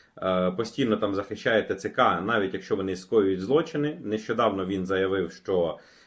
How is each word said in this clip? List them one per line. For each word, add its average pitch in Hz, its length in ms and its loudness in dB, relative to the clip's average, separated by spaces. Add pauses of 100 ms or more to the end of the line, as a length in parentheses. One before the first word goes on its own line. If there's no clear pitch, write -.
(180)
е, 92 340 0
постійно 110 460 0
там 101 180 -2
захищає 104 480 0
Т 98 120 -4
Ц 101 140 -6
К, 98 320 2
навіть 101 320 0
якщо 98 220 -4
вони 95 200 -2
скоюють 95 460 2
злочини. 151 640 0
Нещодавно 107 640 0
він 95 200 -2
заявив, 95 460 0
що, 85 480 -2 (280)